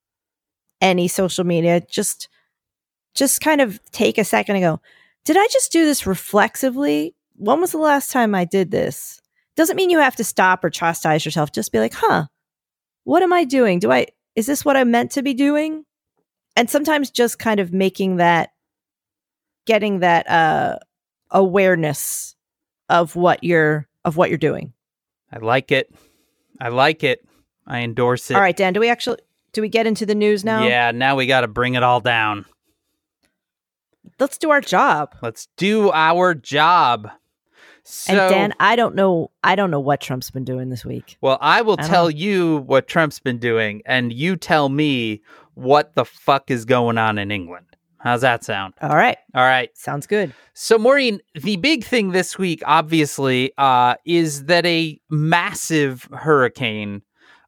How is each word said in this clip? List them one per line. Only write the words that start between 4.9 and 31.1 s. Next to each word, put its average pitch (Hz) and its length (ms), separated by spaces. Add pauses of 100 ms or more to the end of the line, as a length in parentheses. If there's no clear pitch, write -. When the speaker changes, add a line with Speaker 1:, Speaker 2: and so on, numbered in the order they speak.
Speaker 1:
"Did 311 120
I 403 120
just 523 240
do 330 120
this 294 220
reflexively? 269 1080 (220)
When 247 240
was 359 120
the 330 60
last 294 340
time 226 220
I 180 100
did 190 280
this?" - 480 (340)
Doesn't 330 220
mean 370 140
you 339 100
have 269 160
to 226 80
stop 185 400
or 165 60
chastise 160 540
yourself. 151 280
Just - 200
be 226 60
like, 220 160
"Huh, 349 320 (800)
what 311 180
am 359 100
I 349 120
doing? 240 340
Do 208 140
I, 254 160 (260)
is 220 120
this 285 180
what 277 120
I'm 254 140
meant 240 220
to 277 100
be 269 120
doing?" 302 500 (680)
And 240 140
sometimes 294 420
just 233 280
kind 214 220
of 175 120
making 190 440
that, 170 360 (1120)
getting 208 360
that, 170 280
uh, 156 500 (520)
awareness 185 1080 (540)
of 170 260
what 175 260
you're, 151 460 (160)
of 156 140
what 175 100
you're 160 100
doing. - 360 (580)
Speaker 2:
I 113 60
like 120 340
it. 131 180 (720)
I 127 80
like 135 360
it. 127 220 (400)
I 123 140
endorse 120 500
it. 170 40
Speaker 1:
All 196 80
right, 185 120
Dan, 185 200
do 208 60
we 233 100
actually, 240 260 (380)
do 214 80
we 214 80
get 226 160
into 220 180
the 208 100
news 208 300
now? 220 220
Speaker 2:
Yeah, 120 240
now 131 260